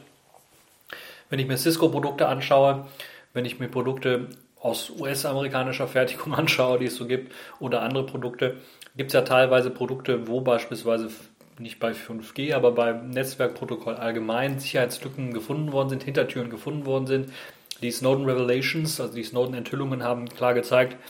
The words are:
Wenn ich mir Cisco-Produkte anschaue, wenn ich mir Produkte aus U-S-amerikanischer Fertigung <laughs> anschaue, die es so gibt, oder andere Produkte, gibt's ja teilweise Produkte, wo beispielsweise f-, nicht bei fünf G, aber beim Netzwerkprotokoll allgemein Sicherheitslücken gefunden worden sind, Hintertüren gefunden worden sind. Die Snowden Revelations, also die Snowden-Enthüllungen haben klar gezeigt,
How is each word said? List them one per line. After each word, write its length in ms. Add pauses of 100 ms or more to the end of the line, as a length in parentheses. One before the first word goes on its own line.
(1300)
Wenn 80
ich 80
mir 100
Cisco-Produkte 720
anschaue, 580 (460)
wenn 120
ich 140
mir 100
Produkte 600 (320)
aus 300
U-S-amerikanischer 1000
Fertigung 460
<laughs> 0
anschaue, 440
die 80
es 100
so 100
gibt, 260 (260)
oder 220
andere 240
Produkte, 520 (400)
gibt's 180
ja 80
teilweise 480
Produkte, 580
wo 140
beispielsweise 640
f-, 240 (280)
nicht 200
bei 160
fünf 400
G, 180
aber 200
beim 360
Netzwerkprotokoll 840
allgemein 640
Sicherheitslücken 720
gefunden 400
worden 160
sind, 140
Hintertüren 480
gefunden 340
worden 220
sind. 260 (480)
Die 100
Snowden 360
Revelations, 720
also 140
die 100
Snowden-Enthüllungen 800
haben 260
klar 240
gezeigt, 440 (140)